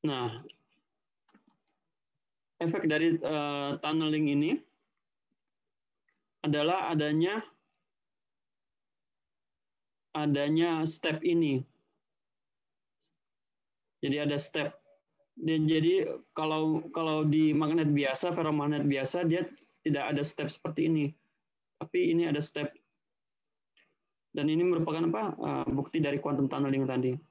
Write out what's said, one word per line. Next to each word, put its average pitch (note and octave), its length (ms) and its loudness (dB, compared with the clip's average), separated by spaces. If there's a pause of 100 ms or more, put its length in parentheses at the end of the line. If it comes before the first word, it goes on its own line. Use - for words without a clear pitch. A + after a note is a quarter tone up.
Nah, B2 400 -4 (2250)
efek E3 320 0
dari, E3 320 2
eh, C#3+ 560 -2
tunneling D3+ 560 0
ini D3+ 180 2 (1900)
adalah D3+ 480 0
adanya, D#3+ 540 0 (2750)
adanya D#3 720 2
step D#3 400 -4
ini. D#3+ 320 2 (2500)
Jadi C#3 160 -2
ada D3 240 0
step. - 400 -6 (560)
Dan D#3 320 0
jadi D#3+ 400 4 (260)
kalau, D#3 640 -2
kalau D#3 320 0
di D#3 240 4
magnet D#3 400 2
biasa, C#3+ 400 0
ferromagnet D3+ 560 0
biasa, C#3 400 0
dia F3 160 2 (400)
tidak C#3+ 240 0
ada C#3+ 180 -2
step D3+ 240 -6
seperti D#3+ 380 -4
ini. D#3 180 2 (760)
Tapi E3+ 320 0
ini E3 160 2
ada D3 100 0
step. D3 320 -6 (1600)
Dan D3 160 -2
ini D#3+ 180 2
merupakan E3 460 0
apa? G#3+ 120 -2 (140)
Eh, C#3 340 -4
bukti C#3 300 -2
dari C#3+ 160 0
quantum C3+ 320 0
tunneling C3+ 400 0
tadi. B2+ 240 0 (180)